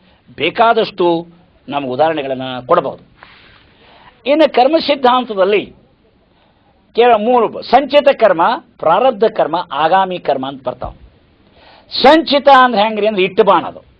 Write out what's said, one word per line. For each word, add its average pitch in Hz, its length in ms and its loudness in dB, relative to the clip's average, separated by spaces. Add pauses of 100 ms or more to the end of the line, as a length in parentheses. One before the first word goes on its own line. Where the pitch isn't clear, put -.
(360)
ಬೇಕಾದಷ್ಟು 175 920 -2 (420)
ನಮ್ಗೆ 143 200 -6
ಉದಾಹರಣೆಗಳನ್ನು 131 760 -4
ಕೊಡ್ಬೋದು. 139 400 -4 (1160)
ಇನ್ನು 302 280 0
ಕರ್ಮ 269 260 2
ಸಿದ್ಧಾಂತದಲ್ಲಿ 226 840 -2 (1300)
ಕೇವಲ 240 200 4
ಮೂರು 220 320 0
ಬ-, 110 140 -10
ಸಂಚಿತ 285 460 2 (120)
ಕರ್ಮ, 185 220 2 (380)
ಪ್ರಾರಬ್ಧ 202 440 0
ಕರ್ಮ, 175 480 -2
ಆಗಾಮಿ 175 480 -2
ಕರ್ಮ 135 280 -4
ಅಂತ 139 200 -14
ಬರ್ತಾವೆ. - 320 -12 (1040)
ಸಂಚಿತ 277 440 2 (120)
ಅಂದ್ರೆ 247 220 2
ಹೆಂಗ್ರಿ 214 260 -2
ಅಂದ್ರೆ 208 160 -2
ಇಟ್ಟು 190 200 0
ಬಾಣ 180 220 2
ಅದು. 87 140 -14 (200)